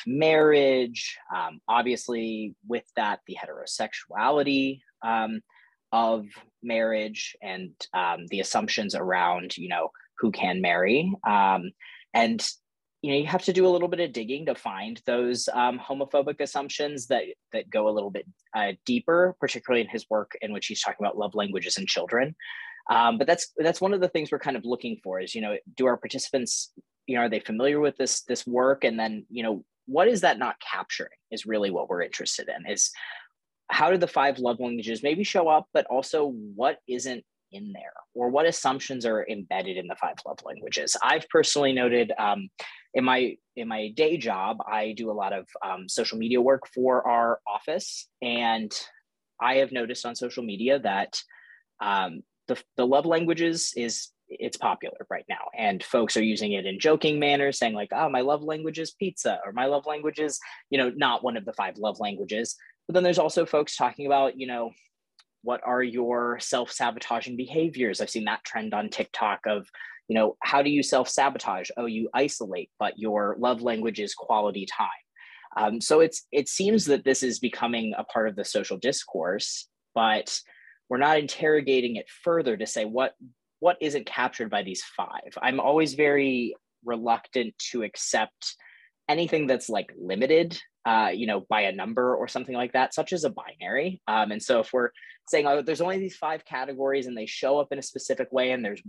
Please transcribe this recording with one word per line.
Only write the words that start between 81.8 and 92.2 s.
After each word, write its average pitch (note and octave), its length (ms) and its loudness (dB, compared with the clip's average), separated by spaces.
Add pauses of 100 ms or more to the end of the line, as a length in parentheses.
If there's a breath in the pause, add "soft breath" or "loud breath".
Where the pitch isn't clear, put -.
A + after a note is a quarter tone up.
it - 100 -10 (160)
further D#3 340 0
to G#2 100 -6
say A2 180 -4
what, A#2+ 300 -2 (460)
what F3 200 4
isn't C#3+ 260 -2
captured B2 440 -2
by G#2 120 0
these F#2 200 -8 (140)
five. - 440 -8
I'm B2+ 200 0
always D3 340 2
very C#3 600 2 (300)
reluctant A#2 720 -2 (140)
to A#2+ 140 -4
accept - 720 -4 (520 loud breath)
anything D#3 380 0
that's, B2+ 220 0
like, G#2 300 -4
limited, C3+ 640 2 (240)
uh, A2 300 4
you A2 120 -4
know, G2 220 -2
by G#2+ 140 2
a F#2+ 100 2
number A2+ 420 0
or A#2+ 140 -2